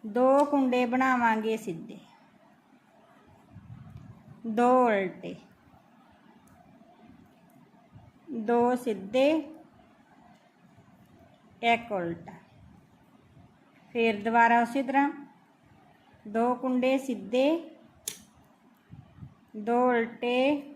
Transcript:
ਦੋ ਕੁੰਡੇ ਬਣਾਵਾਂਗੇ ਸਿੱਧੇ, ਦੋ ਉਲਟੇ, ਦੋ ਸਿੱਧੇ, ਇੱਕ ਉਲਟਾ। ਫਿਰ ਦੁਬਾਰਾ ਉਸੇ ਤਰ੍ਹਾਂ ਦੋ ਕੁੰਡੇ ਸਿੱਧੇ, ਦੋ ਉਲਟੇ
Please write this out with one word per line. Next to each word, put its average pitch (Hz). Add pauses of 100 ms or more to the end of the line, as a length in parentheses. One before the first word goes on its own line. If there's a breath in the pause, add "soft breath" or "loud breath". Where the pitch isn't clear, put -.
ਦੋ 262
ਕੁੰਡੇ 254
ਬਣਾਵਾਂਗੇ 233
ਸਿੱਧੇ, 175 (2500)
ਦੋ 240
ਉਲਟੇ, 185 (3000)
ਦੋ 240
ਸਿੱਧੇ, 247 (2250)
ਇੱਕ 233
ਉਲਟਾ। 170 (1600)
ਫਿਰ 226
ਦੁਬਾਰਾ 233
ਉਸੇ 240
ਤਰ੍ਹਾਂ 277 (1160)
ਦੋ 233
ਕੁੰਡੇ 254
ਸਿੱਧੇ, 262 (1900)
ਦੋ 240
ਉਲਟੇ 247 (120)